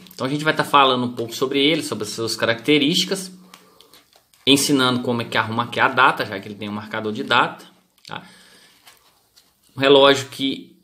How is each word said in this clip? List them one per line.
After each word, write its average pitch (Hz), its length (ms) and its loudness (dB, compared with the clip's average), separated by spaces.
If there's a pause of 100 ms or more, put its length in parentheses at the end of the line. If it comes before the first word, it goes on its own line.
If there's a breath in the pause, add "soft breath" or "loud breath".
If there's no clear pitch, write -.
(120)
Então, 123 140 -8
a - 20 -4
gente 147 160 -4
vai 156 100 0
tá 151 80 -4
falando 131 440 2
um 123 80 -6
pouco 117 200 -8
sobre 135 240 -2
ele, 147 240 0
sobre 107 220 -8
as 104 60 -12
suas 113 260 -6
características, 147 960 0 (1120 soft breath)
ensinando 131 540 2
como 120 220 -2
é - 20 -4
que 120 140 -4
arruma 113 240 -2
aqui 120 180 -4
a 123 80 4
data, 131 380 2
já 98 120 -8
que 101 100 -12
ele 104 60 -14
tem 104 140 -12
um 104 40 -8
marcador 107 420 -8
de 135 100 -8
data, 143 400 -2 (420)
tá? - 160 -14 (1500 soft breath)
Um 131 60 -8
relógio 139 480 6
que, - 560 -8